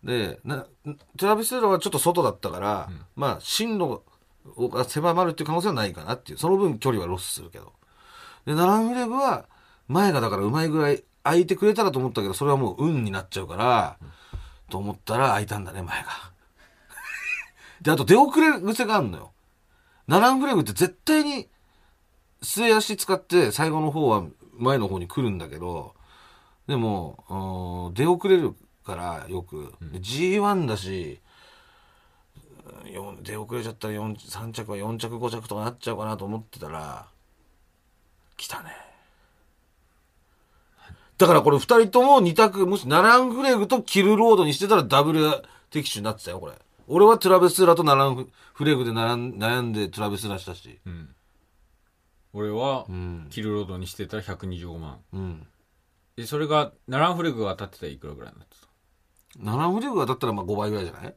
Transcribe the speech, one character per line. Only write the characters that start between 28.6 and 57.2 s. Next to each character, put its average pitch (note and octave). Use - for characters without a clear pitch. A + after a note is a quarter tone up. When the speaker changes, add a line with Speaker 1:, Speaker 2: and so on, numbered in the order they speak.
Speaker 1:
か F#2
ら、 E2+
よ F2+
く。 D2+
Speaker 2:
う E2+
ん。 D2
Speaker 1:
で、 F#2
ジ C#3+
ー G#3
ワ G3+
ン E3+
だ A2
し、 F#2
よ G2
ん-、 F#2+
出 G#2
遅 G#2+
れ A#2+
ち A2
ゃ A2
っ -
た A2
ら G#2+
四、 G#2+
三 A2+
着 G#2+
は G#2
四 A2
着、 A2+
五 A#2+
着 A2
と -
か G#2+
な A#2
っ A#2+
ち -
ゃ A2+
う G2
か G#2+
な A2
と G2
思 G#2+
っ A2
て -
た D2+
ら、 D#2
来 -
た -
ね。 D#3+
だ F#3
か E3+
ら D3
こ D3
れ C#3+
二 C3+
人 A3+
と B3
も C4+
二 F3
択、 G3
も G3
し B2+
ナ D#3+
ラ A#3
ン B3+
フ B3+
レ C4+
グ G3+
と B3
キ G3
ル G#3
ロ A3+
ー -
ド F3+
に D3
し -
て G3
た G#3+
ら D#3+
ダ C3+
ブ D#3
ル D3+
的 D3+
中 G#2
に G#2
な G#2+
っ G#2
て -
た F2+
よ、 F2+
こ D#2+
れ。 C#2+
俺 E3+
は A3+
ト F#3+
ゥ F3+
ラ F#3
ベ F3+
ス F#3
ラ E3+
と E3
ナ D3
ラ C#3
ン B2+
フ C#3+
レ D3+
グ B2+
で A#2
悩 A#2
ん-、 A#2+
悩 A#2
ん A#2+
で G#2
ト F2+
ゥ -
ラ G#2
ベ G2+
ス G#2+
ラ G2
し -
た F#2
し。 -
Speaker 2:
う F#2
ん。 D#2+
俺 G#2
は、 B2+
Speaker 1:
う F#2+
ん。 F2
Speaker 2:
キ G#2+
ル G#2+
ロ G#2
ー F#2
ド F#2
に F#2
し -
て F#2+
た G#2+
ら -
百 G2
二 F2+
十 F2
五 E2
万。 C#2+
Speaker 1:
う F#2
ん。 E2
Speaker 2:
で、 A#2+
そ D3+
れ D#3
が、 D3
ナ C3
ラ E3
ン E3+
フ F3